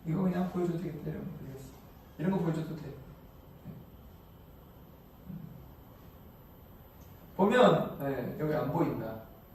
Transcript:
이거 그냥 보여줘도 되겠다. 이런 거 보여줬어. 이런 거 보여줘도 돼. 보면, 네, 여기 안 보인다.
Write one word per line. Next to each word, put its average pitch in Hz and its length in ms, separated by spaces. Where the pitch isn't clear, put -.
이거 175 180
그냥 180 300
보여줘도 170 260
되겠다. 151 320
이런 - 100
거 - 60
보여줬어. - 300
이런 170 140
거 185 60
보여줘도 156 380
돼. - 60
보면, 202 640
네, 135 400
여기 151 140
안 139 180
보인다. 117 340